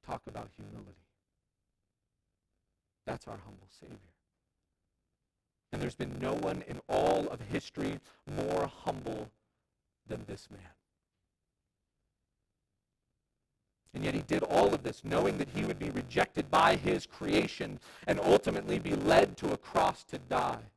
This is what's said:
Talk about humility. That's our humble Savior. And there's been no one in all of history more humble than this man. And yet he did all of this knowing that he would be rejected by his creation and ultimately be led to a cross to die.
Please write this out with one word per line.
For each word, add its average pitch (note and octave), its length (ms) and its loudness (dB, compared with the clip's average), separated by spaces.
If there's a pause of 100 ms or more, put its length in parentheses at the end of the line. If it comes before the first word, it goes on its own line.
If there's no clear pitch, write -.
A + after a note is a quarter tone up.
Talk A#2+ 220 -8
about A#2 280 -12
humility. G#2 400 -16 (2000)
That's A#2+ 220 -10
our A2 80 -12
humble G2 340 -20
Savior. - 280 -20 (1800)
And D3 80 -6
there's - 140 -4
been C3 260 -6
no D3 100 -2
one - 380 -2
in C#3 180 -8
all E3 400 2
of - 140 -8
history - 580 -4 (260)
more D3+ 420 -2
humble - 600 -8 (760)
than A#2 180 -8
this G#2+ 240 -12
man. F#2+ 120 -18 (3250)
And D#3 120 -6
yet D#3 80 0
he - 80 0
did - 220 2
all G3 300 6
of D3 100 -2
this - 200 -6
knowing E3 360 2
that - 100 -2
he - 160 -2
would - 120 -2
be G2+ 120 -4
rejected - 600 -2
by - 280 6
his - 280 0
creation - 720 0 (300)
and - 140 2
ultimately - 580 4
be F#2+ 160 0
led - 420 6
to - 140 -2
a - 60 0
cross - 480 0
to D#3+ 140 -10
die. C3 440 -2 (140)